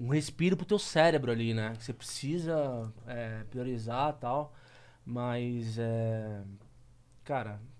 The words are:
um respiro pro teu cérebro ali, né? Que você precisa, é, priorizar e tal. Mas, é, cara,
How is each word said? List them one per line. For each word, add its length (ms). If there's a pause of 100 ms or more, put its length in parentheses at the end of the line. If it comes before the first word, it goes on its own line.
um 60
respiro 480
pro 100
teu 120
cérebro 520
ali, 240
né? 240
Que 60
você 100
precisa, 1000 (140)
é, 440
priorizar 680
e 40
tal. 320 (540)
Mas, 720
é, 640 (840)
cara, 340 (220)